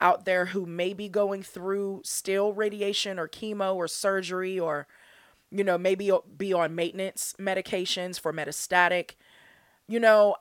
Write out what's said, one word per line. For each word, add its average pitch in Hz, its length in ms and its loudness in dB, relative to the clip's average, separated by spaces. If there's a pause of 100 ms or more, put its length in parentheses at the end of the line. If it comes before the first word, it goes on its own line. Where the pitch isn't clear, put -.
out 175 240 4
there 180 220 2
who 185 180 -4
may 175 280 -4
be 202 160 -8
going 196 340 0
through 196 600 -6
still 196 500 -2
radiation 202 680 -2
or 160 80 -4
chemo 202 480 -4
or 175 120 -2
surgery 185 720 -2
or, 151 280 -2 (640)
you 202 120 0
know, 180 140 4
maybe 190 340 2
o-, 185 120 4 (140)
be 196 160 -2
on 165 200 2
maintenance 180 640 -6
medications 185 840 -4
for 160 120 -2
metastatic. 175 840 0 (720)
You 226 120 -2
know, 214 420 8